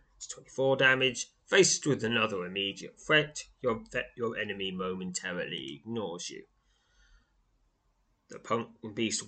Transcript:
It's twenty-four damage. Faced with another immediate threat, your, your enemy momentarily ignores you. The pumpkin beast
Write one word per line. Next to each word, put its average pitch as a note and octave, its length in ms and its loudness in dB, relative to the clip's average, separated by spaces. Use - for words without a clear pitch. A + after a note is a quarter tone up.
It's - 100 -16
twenty-four - 520 0
damage. C3 500 4
Faced - 420 6
with B2 160 2
another A2 420 0
immediate G2 540 -6
threat, D3+ 460 2
your, A2+ 200 0
your A#2 200 -2
enemy G2 360 -4
momentarily F2+ 1120 -6
ignores G2+ 440 -6
you. - 140 -14
The - 120 -16
pumpkin A2+ 540 -6
beast A2 340 -2